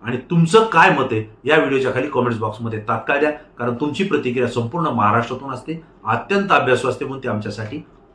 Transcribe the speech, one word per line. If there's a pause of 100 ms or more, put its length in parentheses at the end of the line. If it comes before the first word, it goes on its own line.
आणि
तुमचं
काय
मत
आहे
या
व्हिडिओच्या
खाली
कमेंट्स
बॉक्समध्ये
तात्काळ
द्या,
कारण
तुमची
प्रतिक्रिया
संपूर्ण
महाराष्ट्रातून
असते, (240)
अत्यंत
अभ्यासू
असते,
म्हणून
ते
आमच्यासाठी (300)